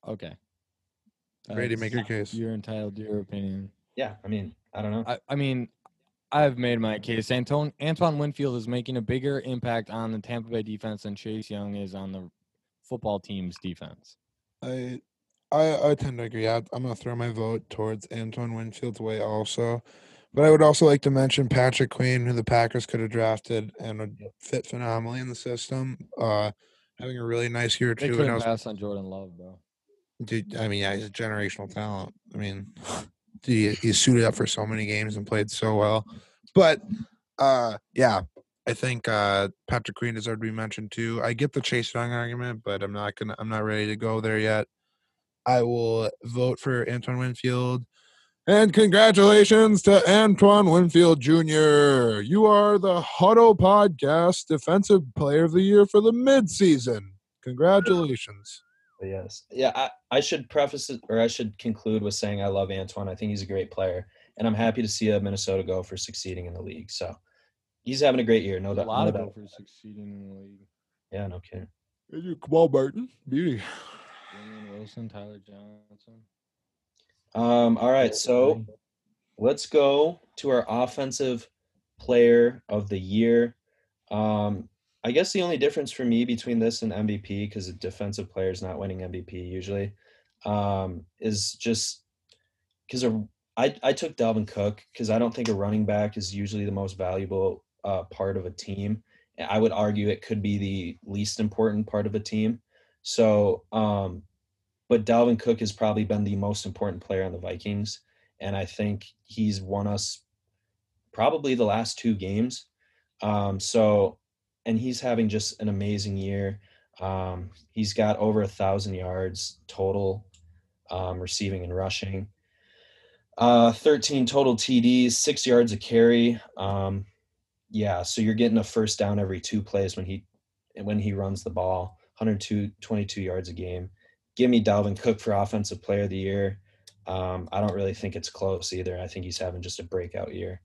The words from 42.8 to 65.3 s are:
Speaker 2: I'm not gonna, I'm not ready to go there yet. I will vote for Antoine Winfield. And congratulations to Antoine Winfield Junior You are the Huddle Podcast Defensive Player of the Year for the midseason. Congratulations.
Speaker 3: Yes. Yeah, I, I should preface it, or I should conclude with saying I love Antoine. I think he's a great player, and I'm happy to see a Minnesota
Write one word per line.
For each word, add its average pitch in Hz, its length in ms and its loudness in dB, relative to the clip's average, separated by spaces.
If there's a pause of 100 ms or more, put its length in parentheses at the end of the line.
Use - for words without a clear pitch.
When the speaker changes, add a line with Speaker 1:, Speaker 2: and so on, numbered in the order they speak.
Speaker 2:
I'm 98 80 -8
not 104 240 -8
gonna, 107 220 -8
I'm 110 100 -10
not 110 160 -4
ready 107 220 -2
to 107 100 -4
go 110 240 -4
there 110 180 -2
yet. 107 300 0 (760)
I 123 180 4
will 113 460 -2 (140)
vote 123 380 -2
for 123 280 -2
Antoine 123 300 -6
Winfield. 123 680 -4 (600)
And 208 280 6
congratulations 208 1080 8
to 196 280 8
Antoine 202 600 8
Winfield 170 500 8
Junior 147 1000 6
You 185 260 4
are 208 320 6
the 180 220 2
Huddle 220 560 8
Podcast 175 920 4
Defensive 180 540 4 (120)
Player 151 300 4
of 160 80 0
the 180 100 6
Year 202 240 8
for 208 140 6
the 226 120 6
midseason. 185 880 4 (420)
Congratulations. 143 1200 0 (400)
Speaker 3:
Yes. 95 480 -10
Yeah, 127 240 -2
I, 131 160 -4 (200)
I 131 100 2
should 143 300 -4
preface 143 400 -2
it, 123 180 -10
or 113 120 0
I 113 60 4
should 113 320 -4
conclude 110 440 -4
with 101 120 -4
saying 101 280 -4
I 101 60 -2
love 98 220 -2
Antoine. 95 380 -8
I 92 60 -8
think 107 160 -6
he's 101 120 -6
a 95 40 -10
great 95 240 -6
player, 92 360 -4 (300)
and 113 120 -4
I'm 107 60 0
happy 113 280 0
to 110 60 -2
see 107 220 -2
a 101 100 2
Minnesota 98 420 -2